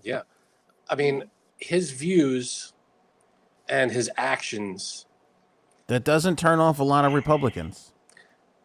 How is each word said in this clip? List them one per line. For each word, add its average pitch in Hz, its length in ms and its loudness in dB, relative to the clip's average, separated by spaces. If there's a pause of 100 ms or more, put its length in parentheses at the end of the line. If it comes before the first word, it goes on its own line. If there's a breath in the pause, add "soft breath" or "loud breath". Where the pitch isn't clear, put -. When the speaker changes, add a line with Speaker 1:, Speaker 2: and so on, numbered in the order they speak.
Speaker 1:
Yeah. - 200 -8 (680)
I 208 60 -4
mean, 208 300 0 (340)
his 170 340 -2
views 131 800 0 (960)
and 135 240 0
his 120 240 -2
actions 107 880 -6 (840)
Speaker 2:
That 120 160 -2
doesn't 156 340 2
turn 165 220 4
off 160 180 4
a 139 60 0
lot 143 200 4
of 143 100 4
Republicans. 131 800 -2 (720 soft breath)